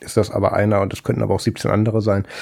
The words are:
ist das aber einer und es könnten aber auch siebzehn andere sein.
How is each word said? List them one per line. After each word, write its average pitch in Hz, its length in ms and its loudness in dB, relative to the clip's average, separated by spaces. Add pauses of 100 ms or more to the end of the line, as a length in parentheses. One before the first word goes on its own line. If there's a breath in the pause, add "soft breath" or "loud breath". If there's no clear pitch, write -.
ist - 140 -10
das 104 160 2
aber 98 200 0
einer 104 280 2
und 98 120 -2
es - 120 -10
könnten - 180 0
aber 104 100 0
auch 95 60 2
siebzehn - 320 -2
andere 107 300 2
sein. 101 260 0 (160 loud breath)